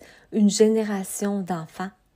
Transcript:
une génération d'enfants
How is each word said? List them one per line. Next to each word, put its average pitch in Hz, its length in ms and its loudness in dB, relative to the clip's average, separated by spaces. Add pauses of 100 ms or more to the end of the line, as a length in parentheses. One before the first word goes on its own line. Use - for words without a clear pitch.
(320)
une 208 180 4
génération 208 920 0
d'enfants 180 500 -8 (240)